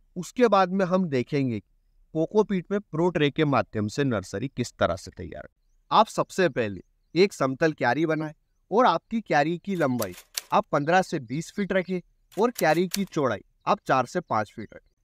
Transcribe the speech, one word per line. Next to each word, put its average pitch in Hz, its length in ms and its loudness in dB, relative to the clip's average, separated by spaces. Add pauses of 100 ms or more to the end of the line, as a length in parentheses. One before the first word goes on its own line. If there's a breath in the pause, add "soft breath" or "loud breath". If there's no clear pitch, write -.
(160)
उसके 233 320 0
बाद 190 240 4
में 190 140 0
हम 185 200 2
देखेंगे 131 540 -2
कि - 60 -14 (480)
कोकोपीट 190 560 0
में 202 120 -2
प्रोट्रे 160 480 0
के 156 160 0
माध्यम 110 420 0
से 143 160 -2
नर्सरी 107 440 -4
किस - 240 -8
तरह 87 240 0
से - 140 -16
तैयार - 320 -14
करें। - 120 -20 (360)
आप 196 180 4
सबसे 175 400 0
पहले 107 340 -4 (320)
एक 190 180 4
समतल 147 400 0
क्यारी 139 340 0
बनाएं 156 260 -4 (380)
और 226 160 4
आपकी 196 340 0
क्यारी 160 380 2
की 196 180 -6
लंबाई 123 380 -2 (380)
आप 202 200 2
पन्द्रह 160 300 2
से 170 180 -6
बीस 131 320 -10
फीट 202 200 -4
रखें 185 280 -2 (360)
और 233 140 2
क्यारी 170 380 2
की 196 180 -4
चौड़ाई 123 380 -2 (220)
आप 196 200 0
चार 131 200 2
से 180 160 -6
पाँच 107 300 -4
फीट - 220 -16
रखें। - 160 -20 (140)